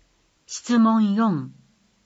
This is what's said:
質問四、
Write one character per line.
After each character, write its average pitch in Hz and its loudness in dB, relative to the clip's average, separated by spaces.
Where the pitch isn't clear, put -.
質 - -2
問 226 2
四、 180 -2